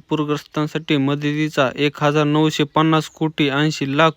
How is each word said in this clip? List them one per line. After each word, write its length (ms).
पूरग्रस्तांसाठी 880
मदतीचा 800
एक 260
हजार 220
नऊशे 400
पन्नास 440
कोटी 400
ऐंशी 480
लाख 200